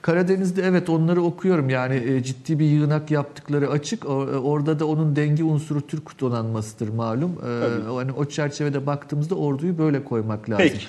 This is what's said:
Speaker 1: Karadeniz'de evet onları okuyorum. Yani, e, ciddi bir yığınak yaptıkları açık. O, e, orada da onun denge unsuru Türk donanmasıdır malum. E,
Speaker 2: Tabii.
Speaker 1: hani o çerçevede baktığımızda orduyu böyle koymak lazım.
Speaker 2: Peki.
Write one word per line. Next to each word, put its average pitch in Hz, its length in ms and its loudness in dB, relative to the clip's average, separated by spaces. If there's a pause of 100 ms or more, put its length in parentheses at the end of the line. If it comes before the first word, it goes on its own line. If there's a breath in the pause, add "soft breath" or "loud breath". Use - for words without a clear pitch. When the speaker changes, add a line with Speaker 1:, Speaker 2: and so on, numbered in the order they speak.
Speaker 1:
Karadeniz'de 180 600 2
evet 180 260 2
onları 165 320 4
okuyorum. 170 480 2
Yani, 131 260 0
e, 127 280 0
ciddi 143 360 -2
bir 156 60 4
yığınak 151 460 2
yaptıkları 143 580 0
açık. 147 400 -2
O, 135 140 0
e, 135 140 -4
orada 147 420 0
da 156 80 0
onun 156 280 2
denge 147 280 2
unsuru 147 440 0
Türk - 340 -10
donanmasıdır 113 680 -2
malum. 117 420 -2
E, 160 100 -10
Speaker 2:
Tabii. 120 540 -2
Speaker 1:
hani 131 160 -4
o 139 140 -2
çerçevede 143 600 -2
baktığımızda 147 500 -2
orduyu 156 420 -2
böyle 156 260 2
koymak 110 460 -4
lazım. 113 200 4
Speaker 2:
Peki. 104 200 -4